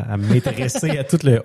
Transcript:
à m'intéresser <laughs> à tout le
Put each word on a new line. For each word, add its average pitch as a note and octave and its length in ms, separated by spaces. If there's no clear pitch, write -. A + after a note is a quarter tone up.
à G#2 120
m'intéresser B2 720
<laughs> D3 80
à C3+ 60
tout E3+ 200
le A#2+ 200